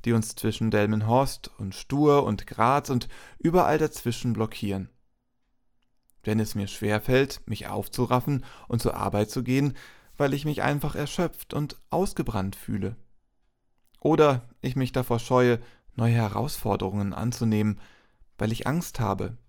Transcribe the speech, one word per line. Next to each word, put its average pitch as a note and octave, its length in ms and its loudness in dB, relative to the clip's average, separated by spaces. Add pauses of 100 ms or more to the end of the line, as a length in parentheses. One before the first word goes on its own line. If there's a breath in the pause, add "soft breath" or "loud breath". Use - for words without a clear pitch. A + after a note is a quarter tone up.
die A#2 80 2
uns A2+ 240 0
zwischen A2 340 0
Delmenhorst G#2+ 880 2
und F#2+ 160 -8
Stur C#3+ 480 4
und A2 240 -2
Graz C3 440 0
und B2 180 0 (320 loud breath)
überall E3 380 4
dazwischen B2 560 -2
blockieren. G#2 540 -4 (1300)
Wenn A2 160 0
es G#2+ 160 -2
mir G2+ 140 -4
schwerfällt, B2+ 800 0
mich - 200 -8
aufzuraffen B2 760 0 (240 loud breath)
und A#2 120 -2
zur - 140 0
Arbeit G2+ 360 -2
zu C3 120 -4
gehen, C3 340 0 (400 loud breath)
weil C#3+ 180 2
ich C#3+ 100 -4
mich D3 180 -2
einfach C#3+ 320 0
erschöpft - 600 -4
und D3 260 -4 (100)
ausgebrannt E3 640 -2
fühle. G#2 400 -6 (1040)
Oder D3 500 6 (120)
ich C3+ 160 -4
mich C3 160 0
davor B2 260 0
scheue, B2 400 4 (380 loud breath)
neue A#2 180 2
Herausforderungen G2+ 1000 -2
anzunehmen, G#2+ 680 0 (560 soft breath)
weil A2 160 -2
ich - 160 -4
Angst D#3+ 320 -4
habe G2+ 360 -2 (120)